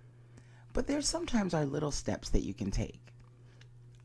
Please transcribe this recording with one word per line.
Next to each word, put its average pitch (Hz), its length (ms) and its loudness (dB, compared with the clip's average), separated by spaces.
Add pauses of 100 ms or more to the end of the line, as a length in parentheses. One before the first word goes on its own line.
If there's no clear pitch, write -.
(720)
but 240 160 0
there's 285 180 2
sometimes 220 480 2
our 151 120 4
little 147 260 0
steps - 380 -2
that - 120 6
you 98 120 -4
can 98 180 -4
take. - 280 -2 (1040)